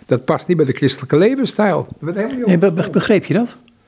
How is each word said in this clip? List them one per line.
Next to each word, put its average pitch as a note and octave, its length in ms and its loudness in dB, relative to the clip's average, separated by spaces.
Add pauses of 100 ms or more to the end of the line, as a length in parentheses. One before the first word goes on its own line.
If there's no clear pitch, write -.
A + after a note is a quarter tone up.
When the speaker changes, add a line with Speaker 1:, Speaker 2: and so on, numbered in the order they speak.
Speaker 1:
Dat - 200 -2
past D3+ 220 -2
niet F3 100 0
bij D3+ 80 4
de C3+ 80 0
christelijke C#3 440 -2
levensstijl. G#3 720 0
Daar - 100 -16
werd E3+ 160 -8
helemaal A#3+ 220 -6
niet A#3+ 80 -4
Speaker 2:
Nee, F3+ 120 4
Speaker 1:
over E3 160 2
Speaker 2:
be-, F3 80 -4
be-, - 80 -4
begreep G3 360 0
je D3+ 80 -2
dat? A#3 240 -2 (300)